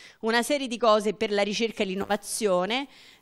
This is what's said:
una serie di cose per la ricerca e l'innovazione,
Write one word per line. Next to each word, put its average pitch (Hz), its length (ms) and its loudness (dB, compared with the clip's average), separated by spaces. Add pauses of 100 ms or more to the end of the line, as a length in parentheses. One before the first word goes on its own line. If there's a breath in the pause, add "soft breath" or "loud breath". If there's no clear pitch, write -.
(200 loud breath)
una 226 220 2
serie 277 240 0
di 233 100 -6
cose 214 380 4
per 214 180 -2
la 202 100 2
ricerca 208 400 -2
e 202 40 0
l'innovazione, 196 1000 -2 (340 loud breath)